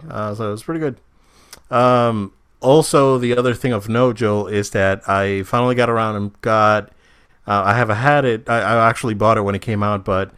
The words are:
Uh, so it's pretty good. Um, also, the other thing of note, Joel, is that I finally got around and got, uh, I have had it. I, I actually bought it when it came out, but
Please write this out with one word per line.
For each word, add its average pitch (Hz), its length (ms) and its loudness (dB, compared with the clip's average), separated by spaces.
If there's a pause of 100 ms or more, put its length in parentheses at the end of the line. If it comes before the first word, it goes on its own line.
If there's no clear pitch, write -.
Uh, 107 240 -8
so 107 200 -6
it's 110 100 -12
pretty 160 160 -6
good. 143 180 -4 (720)
Um, 120 640 2 (260)
also, 139 580 4
the 120 200 0
other 123 160 0
thing 123 200 -4
of 101 160 -4
note, 120 260 2
Joel, 104 320 -2
is 104 240 -4
that 98 360 0
I 98 360 0
finally 123 320 0
got 120 140 2
around 113 260 -2
and 101 260 -8
got, 107 480 2 (560)
uh, 101 200 0
I 104 100 2
have 117 140 0
had 135 360 0
it. 117 240 -2
I, 117 120 0
I 113 280 2
actually 113 240 -2
bought 107 240 2
it 110 40 0
when 101 120 -2
it 98 80 -6
came 104 220 -4
out, 104 220 -4
but 95 320 -2